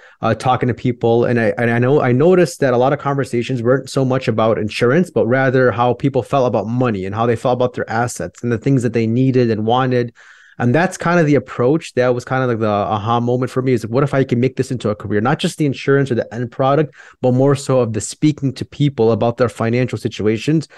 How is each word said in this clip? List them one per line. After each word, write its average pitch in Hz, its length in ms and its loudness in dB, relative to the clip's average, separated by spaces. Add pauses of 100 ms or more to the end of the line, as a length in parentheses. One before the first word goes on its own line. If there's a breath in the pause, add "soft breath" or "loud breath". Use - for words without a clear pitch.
(220 loud breath)
uh, 113 120 0
talking 123 320 0
to 123 80 0
people. 120 500 0
And 120 140 0
I, 110 180 2
and 117 140 0
I 117 80 0
know, 127 220 2
I 127 100 0
noticed 170 480 2
that 131 160 0
a 120 40 2
lot 131 140 4
of 143 60 -2
conversations 131 640 -4
weren't 127 260 0
so 135 160 0
much 131 220 0
about 113 320 2
insurance, 120 500 0
but 107 200 0
rather 131 420 2
how 120 240 0
people 131 300 -2
felt 131 240 0
about 110 180 -2
money 117 400 -2
and 98 80 -8
how 113 120 0
they 117 100 0
felt 123 160 0
about 123 220 -2
their - 140 -6
assets 113 540 -6
and 120 80 -2
the 117 80 -2
things 135 240 0
that 117 100 -2
they 113 140 0
needed 123 460 2
and 107 140 -4
wanted. 123 460 0 (440 loud breath)
And 123 160 0
that's 175 240 0
kind 170 220 0
of 165 80 2
the 147 80 2
approach. 135 600 -2
That 123 200 2
was 120 100 -8
kind 131 200 -2
of 123 40 0
like 113 120 -2
the 110 80 0
aha 104 500 0
moment 123 320 -2
for 131 100 -4
me, 127 120 0
is 117 160 -2
what 127 160 0
if 139 100 -2
I 139 80 2
can 135 160 0
make 131 160 0
this - 160 -4
into 113 180 -4
a 104 60 -2
career, 104 260 -4
not 131 200 0
just - 180 -6
the 156 80 0
insurance 139 460 0
or - 20 0
the - 180 -4
end 120 200 -8
product, 143 420 0 (260 loud breath)
but 127 120 2
more 135 240 4
so 131 240 0
of 113 120 0
the 107 80 -4
speaking 147 520 -2
to - 120 -8
people 139 460 0
about 117 260 0
their 123 120 2
financial 117 500 -2
situations 113 800 -2